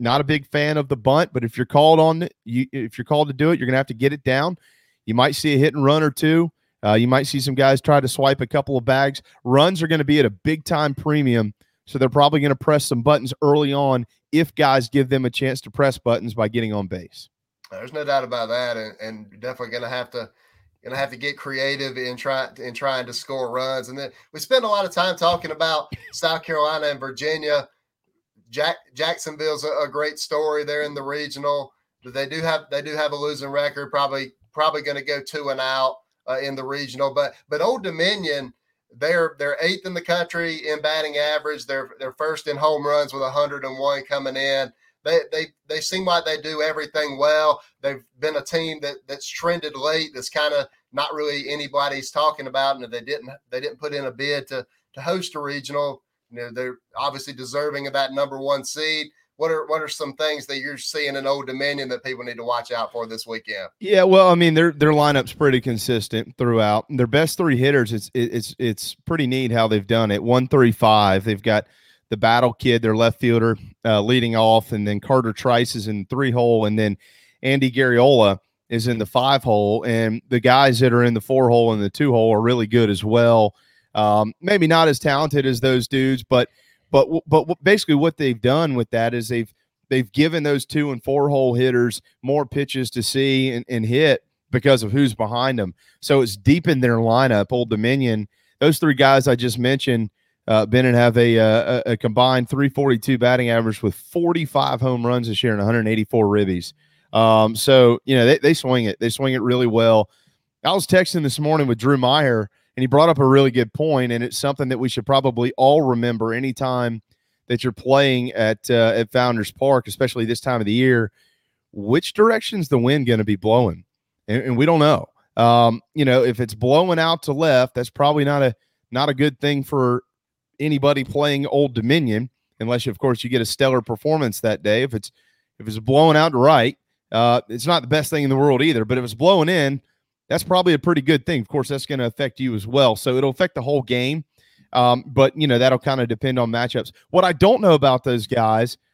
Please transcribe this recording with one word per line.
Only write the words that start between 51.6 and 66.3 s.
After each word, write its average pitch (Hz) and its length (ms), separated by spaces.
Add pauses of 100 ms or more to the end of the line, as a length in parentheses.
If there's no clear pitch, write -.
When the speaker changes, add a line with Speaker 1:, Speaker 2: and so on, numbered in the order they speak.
Speaker 2:
talking 151 340
about. 135 300
And 123 80
if 117 80
they 120 100
didn't, 135 280 (200)
they 127 100
didn't 151 200
put 147 120
in 139 140
a 123 60
bid 139 360
to, 131 160 (300)
to 135 60
host 175 340
a 151 60
regional, 143 640 (280)
you 120 80
know, 120 140
they're 127 260 (180)
obviously 139 380
deserving 139 520
of 135 60
that 135 200
number 135 280
one 135 240
seed. 151 440 (280)
What 160 160
are, 156 140
what 156 140
are 151 60
some 143 280
things 151 320
that 139 120
you're 139 200
seeing 143 360
in 139 100
Old 135 220
Dominion 139 440
that 123 120
people 123 220
need 120 140
to 117 60
watch 120 280
out 117 180
for 117 160
this 113 220
weekend? 107 400 (100)
Speaker 1:
Yeah, 190 240
well, 190 260
I 180 60
mean, 170 200
their, 170 180
their 147 180
lineup's 147 440
pretty 135 260
consistent 113 760